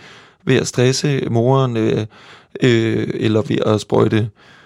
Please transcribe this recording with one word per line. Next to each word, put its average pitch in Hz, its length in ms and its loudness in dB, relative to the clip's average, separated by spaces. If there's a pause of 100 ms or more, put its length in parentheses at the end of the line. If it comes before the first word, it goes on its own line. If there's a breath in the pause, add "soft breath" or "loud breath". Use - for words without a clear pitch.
(440 loud breath)
ved 131 120 2
at - 100 0
stresse 131 640 0
moren, 123 460 0
øh, 110 300 0 (560 loud breath)
øh, 113 520 2
eller 110 280 0
ved - 240 -2
at 107 140 2
sprøjte 110 500 0 (340 soft breath)